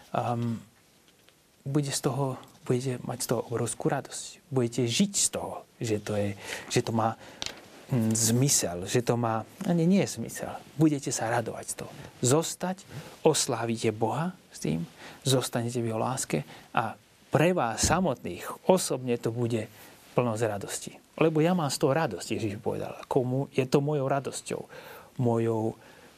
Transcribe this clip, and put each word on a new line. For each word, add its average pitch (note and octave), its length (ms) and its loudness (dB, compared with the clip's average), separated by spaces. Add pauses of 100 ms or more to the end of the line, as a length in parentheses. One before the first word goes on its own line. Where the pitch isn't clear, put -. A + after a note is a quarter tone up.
(180)
ehm, A#2 400 -2 (1120)
bude C#3 240 0
z - 80 -2
toho, C3+ 400 -2 (240)
budete B2+ 400 0
mať B2+ 160 -6
z - 80 -4
toho A#2 160 0
obrovskú A#2+ 480 -2
radosť. - 560 -8
Budete A#2+ 400 2
žiť G3+ 240 2
z - 160 2
toho, - 480 -8
že G#2+ 240 -2
to G#2+ 160 -2
je, G2+ 160 0 (400)
že B2+ 80 4
to A2+ 160 -2
má, A2+ 160 2 (760)
hm, A2 240 2
zmysel, A2+ 720 2
že B2 160 0
to A#2+ 160 2
má... A2+ 320 -2 (160)
Ani E3+ 240 2
nie F#3 160 6
zmysel. - 480 -6 (240)
Budete D3 320 4
sa A2+ 240 -2
radovať A#2+ 400 -2
z - 80 -6
toho. - 120 -10 (280)
Zostať, D#3+ 640 0 (400)
oslávite A#2 720 2
Boha A#2+ 400 -2 (160)
s - 80 -18
tým, D#3+ 240 -2 (400)
zostanete B2 560 0
v A2+ 160 -2
jeho A2 60 -2
láske B2+ 420 -2 (320)
a A2 240 -2 (320)
pre E3 240 6
vás A#2 320 2
samotných - 800 0
osobne C3 480 2
to A#2+ 160 -2
bude A2+ 400 0 (480)
plnosť A#2 320 0
radosti. - 400 -8 (240)
Lebo D#3 240 4
ja E3+ 160 4
mám D3+ 160 0
z - 80 -6
toho C3+ 160 4
radosť, D3+ 400 -2
Ježiš G#2 240 -2
povedal. G2+ 320 -4 (160)
Komu C3 480 0
je C3+ 80 2
to C#3 160 4
mojou C#3+ 320 0
radosťou, - 500 -4 (600)
mojou A2+ 560 2 (380)